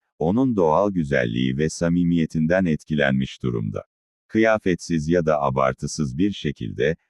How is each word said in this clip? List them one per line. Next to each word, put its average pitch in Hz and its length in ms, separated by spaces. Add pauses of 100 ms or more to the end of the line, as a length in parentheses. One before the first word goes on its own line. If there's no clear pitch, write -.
(180)
onun 117 380
doğal 92 360
güzelliği 65 680
ve 78 100
samimiyetinden 85 960
etkilenmiş 71 800
durumda. 55 420 (440)
Kıyafetsiz 95 800
ya 87 180
da 76 160
abartısız 67 760
bir 98 140
şekilde, 64 640 (140)